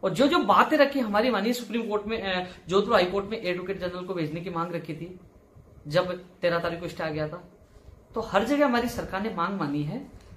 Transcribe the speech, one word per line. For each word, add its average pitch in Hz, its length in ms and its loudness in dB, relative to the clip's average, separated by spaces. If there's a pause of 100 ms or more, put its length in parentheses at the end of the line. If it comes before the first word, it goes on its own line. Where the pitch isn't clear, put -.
और 180 120 0
जो 233 120 6
जो 349 120 4
बातें 208 400 6
रखी 277 220 6
हमारी 220 300 2
माननीय 220 220 2
सुप्रीम 226 360 -4
कोर्ट 208 180 -2
में, 220 160 -4
अ, 185 240 -2 (220)
जोधपुर 202 260 2
हाई 180 120 6
कोर्ट 196 200 -2
में 220 160 -6
advocate 180 360 -4
general 180 260 -6
को 185 100 -6
भेजने 160 260 -4
की 180 100 -8
मांग 170 220 -4
रखी 165 220 -8
थी, 175 260 -14 (680)
जब 180 240 2 (280)
तेरह 170 180 2
तारीख 170 220 -4
को 175 80 -8
स्टे - 160 -8
आ 160 60 -2
गया 151 180 -4
था, 175 160 -12 (720)
तो - 60 -4
हर 185 240 0
जगह 285 220 2
हमारी 240 220 2
सरकार 190 340 -6
ने 208 120 -4
मांग 180 240 -2
मानी 147 240 -2
है। 196 240 -6 (300)